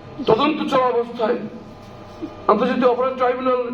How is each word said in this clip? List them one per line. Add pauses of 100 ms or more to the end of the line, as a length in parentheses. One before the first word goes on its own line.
(260)
তদন্ত
চলা
অবস্থায়, (1080)
আন্তর্জাতিক
অপরাধ
ট্রাইব্যুনাল